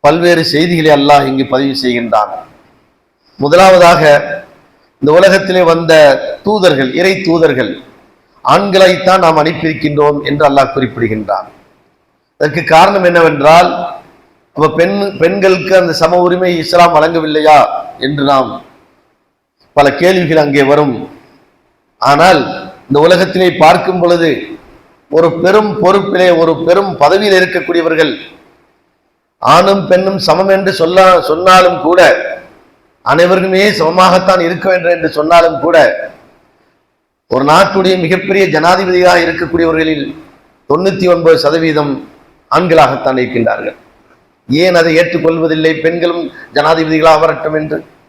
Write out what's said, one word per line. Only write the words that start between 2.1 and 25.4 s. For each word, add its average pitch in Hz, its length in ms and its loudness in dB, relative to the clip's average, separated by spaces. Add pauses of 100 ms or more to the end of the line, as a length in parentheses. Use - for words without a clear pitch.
முதலாவதாக, 175 640 4 (1000)
இந்த 143 100 0
உலகத்திலே 185 500 2
வந்த 165 300 0 (520)
தூதர்கள், 170 540 0
இறை 190 140 0 (140)
தூதர்கள் 147 440 0 (760)
ஆண்களைத்தான் 185 800 2
நாம் 160 180 2
அனுப்பியிருக்கின்றோம் 151 760 -2 (100)
என்று 147 200 -2
அல்லாஹ் 139 260 0
குறிப்பிடுகின்றான். 110 760 -6 (920)
அதற்கு 151 240 -4
காரணம் 185 440 2
என்னவென்றால், 165 600 2 (840)
அப்ப 151 220 0
பெண், 190 200 0 (200)
பெண்களுக்கு 185 580 0
அந்த 180 160 2
சம 170 340 0
உரிமை 180 320 0
இஸ்லாம் 170 380 2
வழங்கவில்லையா 156 640 2 (400)
என்று 143 260 -4
நாம் 135 260 0 (1300)
பல 143 180 4
கேள்விகள் 170 500 0
அங்கே 143 280 0
வரும். 147 220 0 (1040)
ஆனால் 156 400 2 (480)
இந்த 143 180 0
உலகத்திலே 185 420 0 (140)
பார்க்கும் 180 400 2
பொழுது, 170 280 0 (800)
ஒரு 165 180 0 (120)